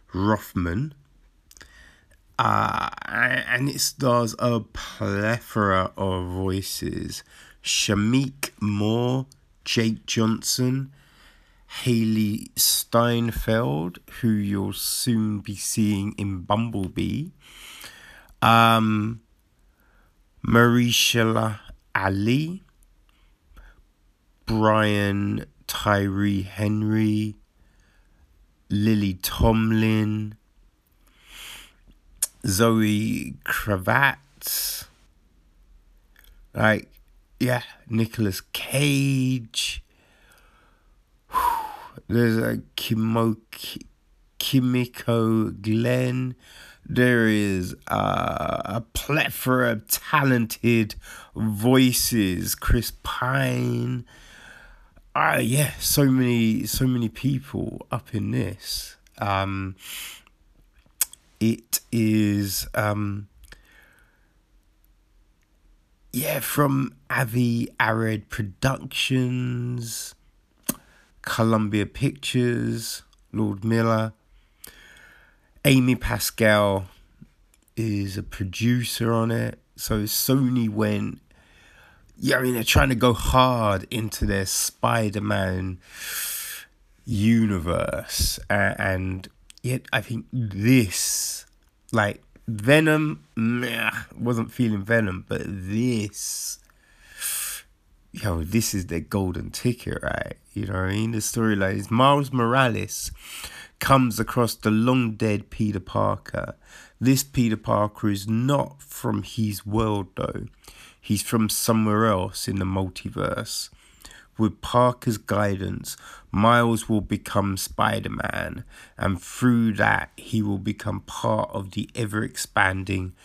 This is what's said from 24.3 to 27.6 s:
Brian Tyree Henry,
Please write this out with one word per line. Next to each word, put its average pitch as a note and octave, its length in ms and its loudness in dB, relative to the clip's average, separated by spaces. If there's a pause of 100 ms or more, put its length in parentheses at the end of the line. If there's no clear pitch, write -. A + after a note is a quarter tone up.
Brian G#2+ 1040 2 (200)
Tyree G2+ 760 0
Henry, G#2+ 920 0 (1400)